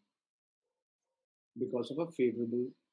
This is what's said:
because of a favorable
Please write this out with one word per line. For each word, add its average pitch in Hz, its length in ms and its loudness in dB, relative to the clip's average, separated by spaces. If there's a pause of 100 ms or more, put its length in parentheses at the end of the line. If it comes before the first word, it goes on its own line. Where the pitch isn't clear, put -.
(1600)
because 123 320 -2
of 143 160 -4
a 170 60 -6
favorable 120 560 2 (260)